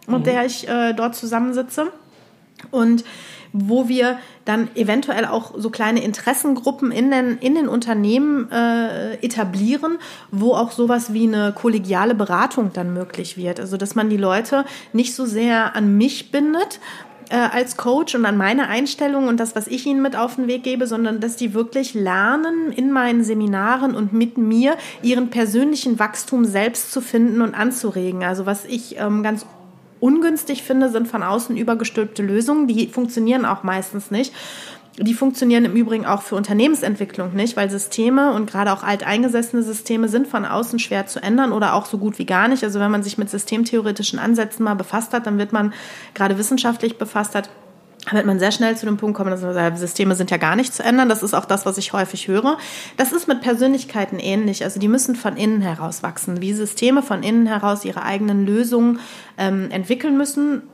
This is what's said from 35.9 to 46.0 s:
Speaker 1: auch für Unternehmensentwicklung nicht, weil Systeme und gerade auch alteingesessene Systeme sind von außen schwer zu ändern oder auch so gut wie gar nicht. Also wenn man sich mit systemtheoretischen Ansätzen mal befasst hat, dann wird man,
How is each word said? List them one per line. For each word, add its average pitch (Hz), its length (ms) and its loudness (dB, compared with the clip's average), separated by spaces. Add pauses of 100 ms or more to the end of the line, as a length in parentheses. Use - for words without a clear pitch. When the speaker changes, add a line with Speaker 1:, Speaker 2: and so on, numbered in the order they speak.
Speaker 1:
auch 202 160 0
für - 120 -6
Unternehmensentwicklung 202 1000 0
nicht, 220 220 -2
weil 202 140 0
Systeme 240 600 2
und 214 180 -2
gerade 202 220 0
auch 196 100 -4
alteingesessene 233 800 0
Systeme 220 460 -2
sind 240 180 2
von 214 180 -2
außen 233 360 -2
schwer 196 260 -2
zu - 160 -10
ändern 240 300 2
oder 214 220 2
auch 208 120 0
so 214 120 -4
gut 208 200 -2
wie 180 80 -6
gar 185 220 4
nicht. 262 160 0
Also 202 160 -2
wenn 202 100 2
man 208 140 0
sich 202 120 -8
mit 208 140 -4
systemtheoretischen 214 880 -2
Ansätzen 220 460 0
mal 208 100 2
befasst 202 380 -4
hat, 233 160 -2
dann 202 100 0
wird 202 140 -2
man, 208 200 0 (420)